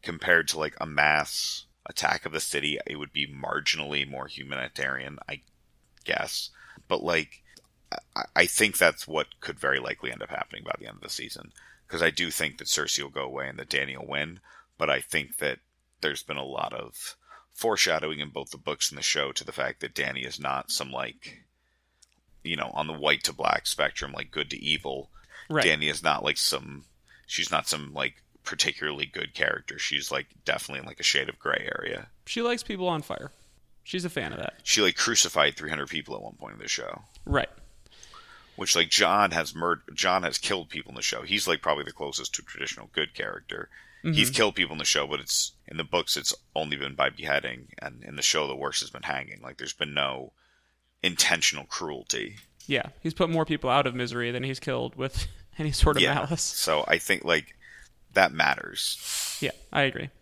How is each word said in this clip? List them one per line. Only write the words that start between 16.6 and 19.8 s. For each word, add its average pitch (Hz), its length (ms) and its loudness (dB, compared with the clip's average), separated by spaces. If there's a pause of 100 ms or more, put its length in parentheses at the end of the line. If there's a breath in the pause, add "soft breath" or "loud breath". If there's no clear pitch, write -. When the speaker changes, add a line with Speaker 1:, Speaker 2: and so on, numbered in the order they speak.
Speaker 1:
of - 440 -10 (360 loud breath)
foreshadowing 78 680 2
in 73 100 -6
both 69 200 -8
the - 60 -14
books - 340 -2
and 71 60 -14
the 71 60 -8
show 71 300 0
to - 120 -4
the - 80 -10
fact 64 280 -4